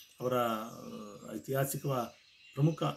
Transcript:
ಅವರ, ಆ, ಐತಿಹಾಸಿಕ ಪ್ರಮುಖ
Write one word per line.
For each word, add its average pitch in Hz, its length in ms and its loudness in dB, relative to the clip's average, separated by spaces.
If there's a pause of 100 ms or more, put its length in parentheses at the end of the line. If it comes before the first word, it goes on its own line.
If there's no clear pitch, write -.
(220)
ಅವರ, 127 120 2
ಆ, 113 1000 -2
ಐತಿಹಾಸಿಕ 139 520 -2 (640)
ಪ್ರಮುಖ 156 300 4 (140)